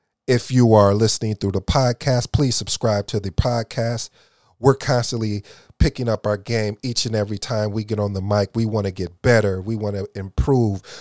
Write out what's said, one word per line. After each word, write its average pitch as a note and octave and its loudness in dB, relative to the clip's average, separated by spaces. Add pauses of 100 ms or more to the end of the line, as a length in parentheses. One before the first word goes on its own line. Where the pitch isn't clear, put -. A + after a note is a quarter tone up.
(280)
If B2+ 0
you B2 6
are G2+ 8
listening G#2+ 0
through G2 -2
the G2 -2
podcast, B2+ 0
please C3+ 2
subscribe G2+ -2
to G#2+ -4
the F#2+ -6
podcast. A#2 -4 (480)
We're C3+ 4
constantly A2+ -2 (340)
picking - 0
up G#2+ -2
our G#2 0
game G#2+ -4
each A#2+ -4
and A2+ -4
every G#2 -2
time G#2+ -4
we G#2+ -4
get G#2+ -4
on G#2 -2
the F#2+ -4
mic. G2+ 0
We A#2 0
wanna G#2 -2
get F#2 -8
better. G#2 2
We A2 -6
wanna G2+ -4 (100)
improve. G2+ 0 (200)